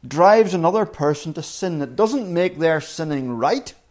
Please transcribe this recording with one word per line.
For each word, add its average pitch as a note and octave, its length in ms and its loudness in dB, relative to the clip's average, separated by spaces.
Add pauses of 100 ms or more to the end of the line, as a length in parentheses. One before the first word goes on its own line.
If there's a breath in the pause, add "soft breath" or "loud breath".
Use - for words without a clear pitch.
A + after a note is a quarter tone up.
drives F#3 500 4
another F#3 320 2
person D3+ 460 -2
to D#3 100 -10
sin? E3+ 380 -6
It B2+ 140 -8
doesn't A3 380 0
make F3+ 240 0
their D#3+ 240 2
sinning C#3 560 -6
right E3+ 340 -2 (200)